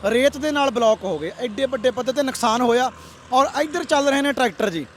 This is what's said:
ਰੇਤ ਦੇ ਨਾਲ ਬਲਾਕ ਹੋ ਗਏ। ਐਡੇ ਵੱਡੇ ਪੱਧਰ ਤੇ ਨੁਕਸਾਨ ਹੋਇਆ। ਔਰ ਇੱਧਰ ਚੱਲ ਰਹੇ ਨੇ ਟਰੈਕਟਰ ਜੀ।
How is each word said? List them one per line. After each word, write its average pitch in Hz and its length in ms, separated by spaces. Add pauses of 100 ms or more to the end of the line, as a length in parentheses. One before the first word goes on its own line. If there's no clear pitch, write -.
ਰੇਤ 247 320
ਦੇ 302 140
ਨਾਲ 285 200
ਬਲਾਕ 220 340
ਹੋ 175 140
ਗਏ। 160 200
ਐਡੇ 247 280
ਵੱਡੇ 254 240
ਪੱਧਰ 254 220
ਤੇ 285 100
ਨੁਕਸਾਨ 240 380
ਹੋਇਆ। 247 320 (400)
ਔਰ 269 140 (160)
ਇੱਧਰ 320 220
ਚੱਲ 285 240
ਰਹੇ 277 140
ਨੇ 285 100
ਟਰੈਕਟਰ 226 380
ਜੀ। 160 160 (100)